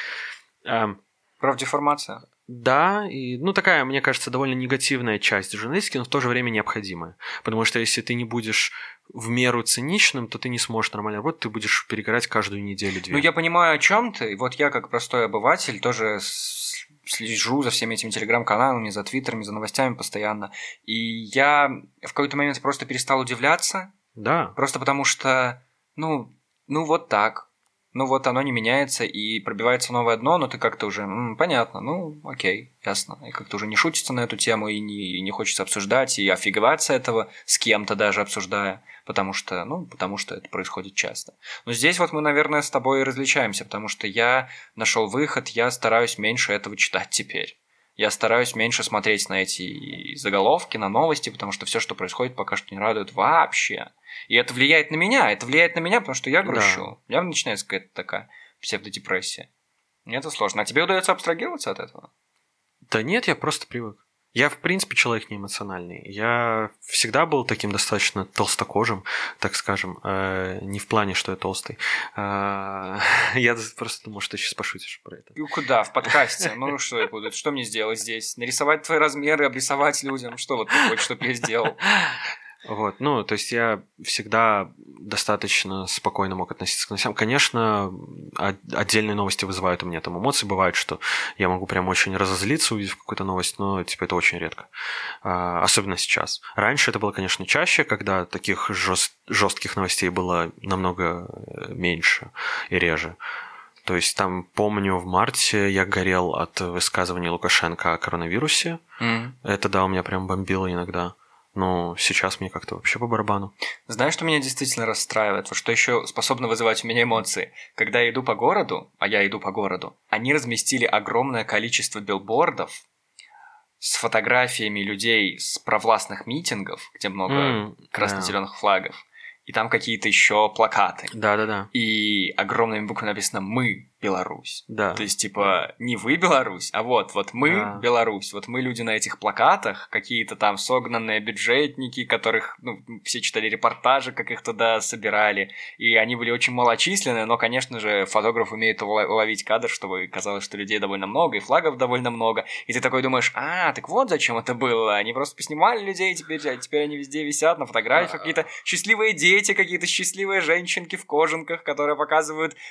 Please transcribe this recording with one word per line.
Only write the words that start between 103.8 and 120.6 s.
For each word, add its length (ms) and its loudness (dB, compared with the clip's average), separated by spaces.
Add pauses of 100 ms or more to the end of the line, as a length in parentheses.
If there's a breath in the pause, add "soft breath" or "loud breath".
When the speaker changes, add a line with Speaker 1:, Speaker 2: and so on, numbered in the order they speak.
Speaker 1:
То 120 0
есть 200 0
там, 280 0 (100)
помню, 440 2
в 80 -6
марте 640 2
я 160 4
горел 480 2
от 260 -4
высказываний 680 -2
Лукашенко 640 2
о 40 -2
коронавирусе. 800 -2 (200 loud breath)
Speaker 2:
Мгм. 340 -2 (100)
Speaker 1:
Это, 240 0
да, 160 4
у 40 4
меня 140 0
прям 240 -2
бомбило 460 0
иногда. 420 -4 (400 soft breath)
Но 440 0
сейчас 420 0
мне 100 -6
как-то 260 -10
вообще 220 -2
по 80 -4
барабану. 480 0 (340 loud breath)
Speaker 2:
Знаешь, 260 0
что 120 -4
меня 140 2
действительно 460 -2
расстраивает? 640 0
Вот 60 -4
что 160 0
ещё 340 2
способно 420 -2
вызывать 360 2
у 40 -6
меня 160 4
эмоции? 480 0 (240 loud breath)
Когда 240 2
я 100 4
иду 120 -2
по 120 0
городу, 640 0
а 100 0
я 180 4
иду 140 -2
по 120 -4
городу, 440 -4 (140)
они 240 2
разместили 500 0